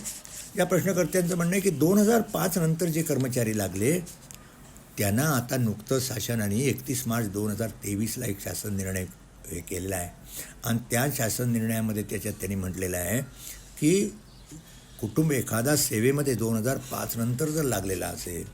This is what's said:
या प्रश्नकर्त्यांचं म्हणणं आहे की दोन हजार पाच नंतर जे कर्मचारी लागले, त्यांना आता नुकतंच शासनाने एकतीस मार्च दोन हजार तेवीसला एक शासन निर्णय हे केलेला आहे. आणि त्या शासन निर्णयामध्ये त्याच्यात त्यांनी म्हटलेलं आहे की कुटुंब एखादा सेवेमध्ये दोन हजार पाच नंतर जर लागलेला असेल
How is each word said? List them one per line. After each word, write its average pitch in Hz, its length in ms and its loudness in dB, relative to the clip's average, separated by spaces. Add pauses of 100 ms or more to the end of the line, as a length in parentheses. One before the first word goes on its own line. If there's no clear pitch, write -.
(580)
या 180 80 4
प्रश्नकर्त्यांचं 175 720 2
म्हणणं 170 160 2
आहे 196 80 2
की 190 100 2
दोन 160 280 6
हजार 214 220 8
पाच - 380 0
नंतर 160 280 2
जे 160 160 2
कर्मचारी 127 560 2
लागले, 104 420 2 (960)
त्यांना 104 240 2
आता 139 340 0
नुकतंच 123 520 0
शासनाने 107 500 0
एकतीस 127 480 0
मार्च 113 240 0
दोन 104 200 0
हजार 104 200 -2
तेवीसला 107 560 -4
एक 98 180 -6
शासन 98 320 -6
निर्णय 95 280 -2 (420)
हे 87 140 -8
केलेला 92 360 -4
आहे. 87 140 -6 (540)
आणि 117 140 2 (120)
त्या 120 160 4 (100)
शासन 120 340 0
निर्णयामध्ये 110 520 0
त्याच्यात 101 320 -4
त्यांनी 98 200 -4
म्हटलेलं 92 420 -2
आहे 90 240 0 (600)
की 196 360 4 (840)
कुटुंब 151 320 2
एखादा 120 440 2
सेवेमध्ये 135 580 2
दोन 113 220 0
हजार 120 200 0
पाच 110 400 -6
नंतर 123 320 0
जर 156 140 0
लागलेला 95 440 0
असेल 87 480 -6